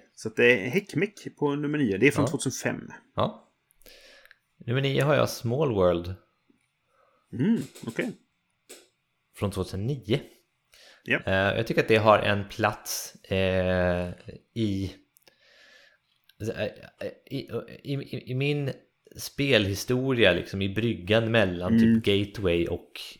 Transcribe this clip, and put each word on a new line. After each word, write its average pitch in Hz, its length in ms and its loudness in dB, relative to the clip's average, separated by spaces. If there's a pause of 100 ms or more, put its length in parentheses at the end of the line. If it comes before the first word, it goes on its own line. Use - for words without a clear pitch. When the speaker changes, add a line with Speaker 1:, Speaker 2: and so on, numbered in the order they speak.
(140)
Speaker 1:
Så - 140 -10
att - 80 -12
det 120 300 6
är 123 40 -4
Heckmeck 190 680 -4
på 143 160 -2
nummer 147 240 -4
nio. 127 200 2
Det 117 80 4
är 143 40 8
från - 140 0
Speaker 2:
Ja. 127 60 0
Speaker 1:
tvåtusenfem. - 600 -6 (260)
Speaker 2:
Ja. - 360 -6 (1120)
Nummer 123 160 -2
nio 135 200 0
har 147 120 2
jag 120 140 2
Small 127 460 -2
World. 90 400 2 (1160)
Speaker 1:
Mm, 175 280 0 (260)
okej. - 260 -6 (1200)
Speaker 2:
Från 101 140 -4
tvåtusen 95 360 -6
nio. 123 340 -4 (840)
Speaker 1:
Japp. - 240 -2
Speaker 2:
Eh, 98 60 2
jag 98 320 2
tycker - 160 0
att - 60 -2
det 110 80 6
har 107 220 6
en 101 300 0
plats, - 680 -6 (100)
eh, 92 840 0 (460)
i, 98 380 -4 (1500)
alltså, - 140 -6
eh, 98 100 -6
eh, - 460 -10 (200)
i, 135 80 -8 (440)
i, 143 120 -6
i, 135 360 -10
i 127 40 -6
min 143 380 -2 (440)
spelhistoria, 123 1160 2
liksom, 87 300 -2
i 98 60 -2
bryggan 107 600 0
mellan 95 460 2
Speaker 1:
Mm. 113 260 6
Speaker 2:
typ - 20 -10
Gateway 98 640 2
och - 240 -8 (300)